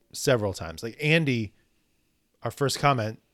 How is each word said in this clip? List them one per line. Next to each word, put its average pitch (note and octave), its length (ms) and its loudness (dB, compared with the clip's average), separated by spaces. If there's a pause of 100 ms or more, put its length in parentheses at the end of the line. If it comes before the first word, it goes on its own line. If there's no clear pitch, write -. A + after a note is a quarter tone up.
(140)
several G#2+ 400 0
times. E2 300 -10
Like A2+ 180 -8
Andy, D3 520 2 (880)
our A#2 80 -4
first - 260 -2
comment A#2 420 2 (140)